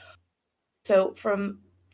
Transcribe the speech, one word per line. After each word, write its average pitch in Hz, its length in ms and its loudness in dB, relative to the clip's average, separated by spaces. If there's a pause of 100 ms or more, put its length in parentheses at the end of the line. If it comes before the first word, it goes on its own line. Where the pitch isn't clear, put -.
(840)
So 190 300 2
from, 202 460 -4 (340)